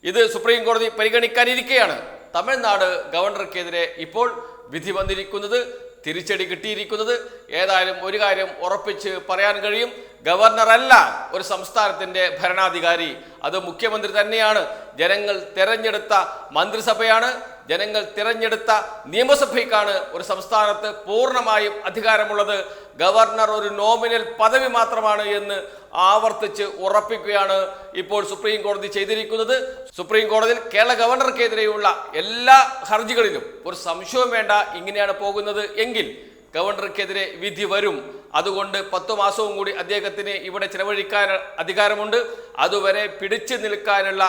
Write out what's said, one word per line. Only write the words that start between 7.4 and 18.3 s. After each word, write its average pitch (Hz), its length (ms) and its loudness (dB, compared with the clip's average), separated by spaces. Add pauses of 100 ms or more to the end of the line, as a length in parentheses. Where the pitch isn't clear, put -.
ഏതായാലും 185 380 2 (100)
ഒരു 196 160 -4
കാര്യം 190 260 0 (160)
ഉറപ്പിച്ച് 202 460 -4 (180)
പറയാൻ 202 340 2
കഴിയും, 226 280 -2 (360)
ഗവർണറല്ല 220 680 8 (420)
ഒരു 190 80 -4 (100)
സംസ്ഥാനത്തിൻ്റെ 190 720 0 (160)
ഭരണാധികാരി, 175 720 2 (360)
അത് 170 100 -2 (100)
മുഖ്യമന്ത്രി 208 520 -4
തന്നെയാണ്. 214 420 2 (380)
ജനങ്ങൾ 202 360 0 (220)
തെരഞ്ഞെടുത്ത 214 560 0 (440)
മന്ത്രിസഭയാണ്, 220 720 2 (400)
ജനങ്ങൾ 208 340 -2 (140)
തിരഞ്ഞെടുത്ത 220 540 0 (420)